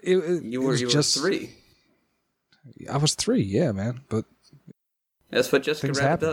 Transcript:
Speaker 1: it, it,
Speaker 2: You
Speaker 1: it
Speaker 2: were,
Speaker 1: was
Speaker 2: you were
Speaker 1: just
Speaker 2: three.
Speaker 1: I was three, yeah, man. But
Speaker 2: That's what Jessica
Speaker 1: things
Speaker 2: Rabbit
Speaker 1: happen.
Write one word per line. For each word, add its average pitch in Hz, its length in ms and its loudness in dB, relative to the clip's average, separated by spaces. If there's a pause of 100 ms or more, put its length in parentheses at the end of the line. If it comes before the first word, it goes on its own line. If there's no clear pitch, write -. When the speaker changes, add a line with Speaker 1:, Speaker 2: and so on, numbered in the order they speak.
Speaker 1:
it, 185 140 2
it, 170 280 0
Speaker 2:
You 123 180 -4
Speaker 1:
it - 20 0
Speaker 2:
were, 135 60 2
Speaker 1:
was 120 100 2
Speaker 2:
you 123 60 -2
were 120 60 0
Speaker 1:
just 147 260 2
Speaker 2:
three. 175 320 -2 (1400)
Speaker 1:
I 131 60 -2
was 147 180 2
three, 220 280 0
yeah, 110 300 2
man. 117 360 -4
But 110 160 -2 (1040)
Speaker 2:
That's 127 240 2
what - 120 4
Jessica 147 240 -2
Speaker 1:
things 139 100 -2
Speaker 2:
Rabbit 139 100 2 (160)
Speaker 1:
happen. 160 80 2